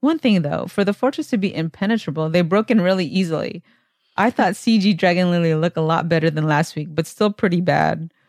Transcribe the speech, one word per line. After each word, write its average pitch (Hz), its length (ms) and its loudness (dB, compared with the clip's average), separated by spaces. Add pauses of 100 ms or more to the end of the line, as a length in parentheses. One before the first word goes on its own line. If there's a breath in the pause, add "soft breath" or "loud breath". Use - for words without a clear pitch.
One 311 180 0
thing, 196 240 2
though, 147 240 -4
for 202 160 -2
the 202 100 0
fortress 277 380 -4
to 226 80 0
be 190 160 -2
impenetrable, 160 760 -4
they 180 140 2
broke 196 260 0
in 226 120 4
really 185 260 2
easily. 170 560 -4 (520)
I 208 140 2
thought 208 260 0
C 226 220 2
G 202 160 2
Dragon 175 380 2
Lily 170 240 2
looked 170 220 -2
a 160 40 -2
lot 165 260 0
better 165 220 0
than 156 160 -2
last 151 300 0
week, 151 160 -8
but 160 160 -4
still 208 260 -2
pretty 180 280 0
bad. 160 520 0 (160)